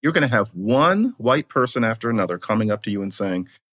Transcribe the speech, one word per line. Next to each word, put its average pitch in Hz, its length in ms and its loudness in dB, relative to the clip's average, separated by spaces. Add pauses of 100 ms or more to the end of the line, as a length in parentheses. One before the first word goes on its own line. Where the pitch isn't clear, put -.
You're 156 120 0
gonna 147 160 2
have 107 200 2
one 151 680 2
white 131 320 0
person 127 340 0
after 113 260 -2
another 92 280 0
coming 107 340 0
up 104 120 -4
to 107 80 -6
you 101 100 -2
and 98 120 -6
saying, 92 360 -4 (240)